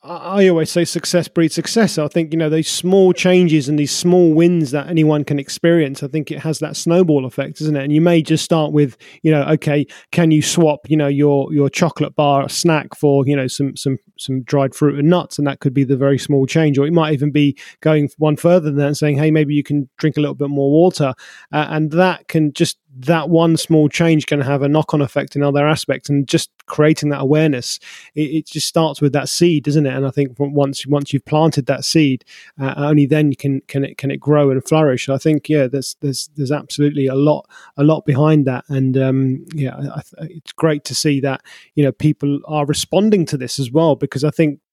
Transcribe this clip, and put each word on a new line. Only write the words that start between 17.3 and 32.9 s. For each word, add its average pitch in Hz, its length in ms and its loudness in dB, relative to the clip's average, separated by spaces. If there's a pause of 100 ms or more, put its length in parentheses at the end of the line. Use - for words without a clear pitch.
be 143 260 0 (240)
going 151 380 2
one 151 180 2
further 170 300 2
than 143 100 -2
that 143 120 0
and 147 80 -2
saying, 147 220 0
"Hey, 156 140 2
maybe 151 220 2
you 147 100 0
can 147 320 -4
drink 156 200 -2
a 151 40 -2
little 139 160 -2
bit 143 140 -4
more 139 200 0
water," 151 440 2 (360)
uh, 151 200 -2
and 156 200 -2
that 170 380 0
can 156 240 0
just, - 260 -2 (180)
that 147 320 -2
one 165 280 4
small 156 320 2
change 160 380 0
can 147 140 -2
have 135 220 -2
a 143 60 0
knock-on 151 340 0
effect 139 320 -6
in 143 80 -2
other 143 240 0
aspects, 151 420 -4
and 143 200 0
just - 200 -2 (180)
creating 151 420 0
that 143 140 -4
awareness, 143 580 0 (340)
it, 147 60 -6 (100)
it 156 160 -6
just - 220 -8
starts 160 320 -2
with 143 140 0
that 135 140 -2
seed, 165 360 0
doesn't 147 200 0
it? 131 80 -2
And 135 140 -4
I 131 40 -4
think 131 260 -4
from 143 180 -4
once, 139 320 0
once 143 260 -2
you've 139 120 -2
planted 151 420 0
that 135 180 -4
seed, 143 400 0 (360)
uh, 135 160 -4
only 143 300 2